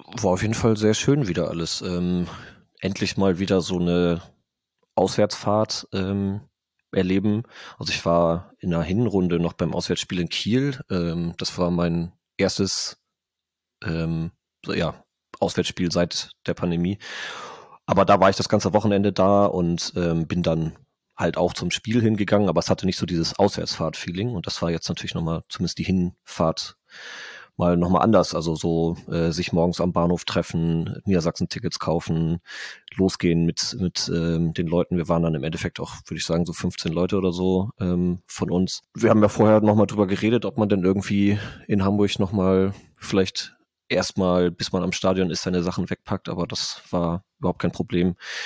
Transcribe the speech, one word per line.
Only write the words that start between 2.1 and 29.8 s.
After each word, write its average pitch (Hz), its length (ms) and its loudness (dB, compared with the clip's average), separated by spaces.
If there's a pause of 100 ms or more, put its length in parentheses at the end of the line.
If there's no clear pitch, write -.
endlich 98 360 -4
mal 95 220 2
wieder 95 240 2
so 90 160 -4
eine 87 420 2 (760)
Auswärtsfahrt, 104 1000 0
ähm, 98 480 -2 (520)
erleben. 98 500 2 (340)
Also - 120 -8
ich - 140 -6
war 85 540 2
in 98 100 -4
der 85 140 0
Hinrunde 92 580 2
noch 85 140 0
beim 82 180 -2
Auswärtsspiel 90 480 -4
in 85 80 -2
Kiel. 131 500 -2 (120)
Ähm, 85 480 -2
das - 180 -6
war 87 140 2
mein 85 420 0 (240)
erstes, - 640 -2 (840)
ähm, 82 480 -2 (320)
so, - 120 -6
ja, 80 280 -2 (380)
Auswärtsspiel 90 500 -2
seit 87 420 -2 (140)
der 87 60 -2
Pandemie. 87 460 -2 (880)
Aber 98 180 4
da 98 160 6
war 95 80 8
ich 98 80 4
das - 140 -4
ganze 101 240 2
Wochenende 101 360 2
da 101 360 4
und, 85 500 0
ähm, 82 300 0
bin 85 160 -2
dann 80 340 0 (400)
halt 87 220 -2
auch 90 160 0
zum 90 160 -4
Spiel 113 320 0
hingegangen, 104 480 2
aber 80 80 2
es 82 100 -2
hatte - 160 0
nicht 92 140 0
so - 80 -2
dieses 82 320 -2
Auswärtsfahrt-Feeling 90 960 -2
und 87 120 -6
das - 140 -8
war 85 100 0
jetzt 82 200 -4
natürlich 87 240 -8
nochmal 82 340 -4
zumindest - 300 -6
die 85 60 -4
Hinfahrt - 920 -2 (840)
mal 87 180 4
nochmal 87 240 4
anders, 95 340 4
also 82 200 -2
so, 82 420 0 (140)
äh, 85 200 0
sich 82 220 -4
morgens 87 300 2